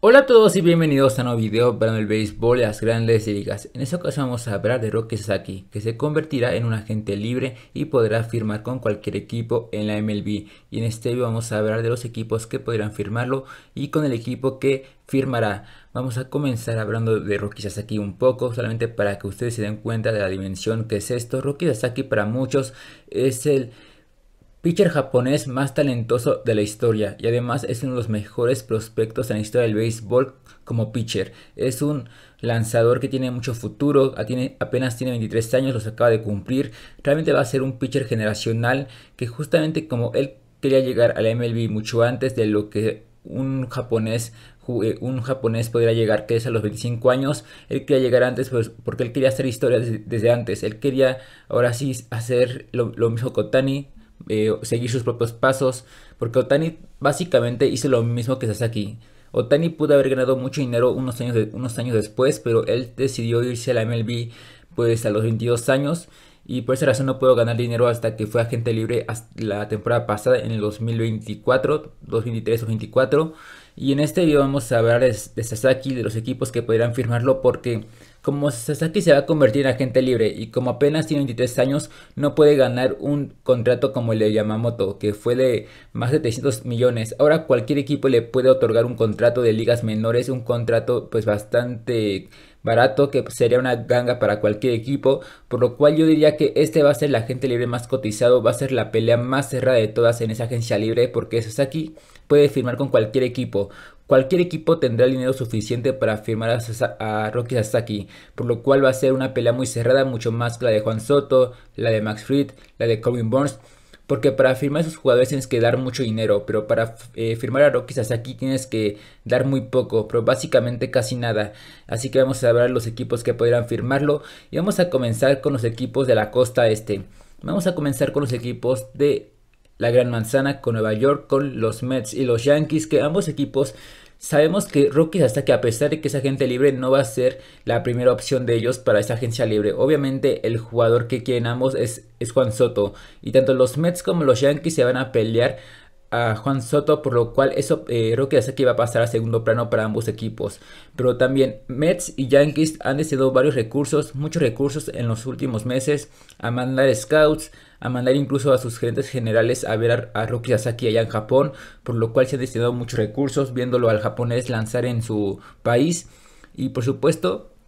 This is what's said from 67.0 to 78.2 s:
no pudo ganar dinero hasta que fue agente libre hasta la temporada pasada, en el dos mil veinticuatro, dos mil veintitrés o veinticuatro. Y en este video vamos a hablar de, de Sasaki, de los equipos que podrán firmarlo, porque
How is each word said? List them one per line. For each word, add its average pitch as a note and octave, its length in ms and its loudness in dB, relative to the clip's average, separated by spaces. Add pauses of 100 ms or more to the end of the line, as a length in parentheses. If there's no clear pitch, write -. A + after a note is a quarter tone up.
no C3 100 -2
pudo C3 160 6
ganar A#2 240 2
dinero A#2+ 300 0
hasta A#2 280 -2
que G#2+ 120 -4
fue A#2 140 0
agente A#2 320 -2
libre A2 340 -2
hasta - 360 -10
la G#2 240 -4
temporada A2+ 380 -2
pasada, B2 320 2
en A2+ 140 -4
el A2 100 -2
dos G#2 200 -4
mil A#2 180 -2
veinticuatro, A2+ 1000 0
dos A2+ 220 -4
mil A#2 100 -6
veintitrés A2+ 280 -2
o A2 60 -8
veinticuatro. C3 640 0 (420)
Y C#3 180 0
en C#3 80 0
este D3+ 240 2
video D3 160 6
vamos C3+ 300 0
a A#2 80 4
hablar A#2 220 4
de, C3 60 6
de A#2 360 -4
Sasaki, C3 520 0
de A#2+ 80 -4
los A2 120 -4
equipos A#2+ 360 -4
que A#2 100 -2
podrán A2+ 320 0
firmarlo, A#2+ 480 0
porque A#2 440 0 (360)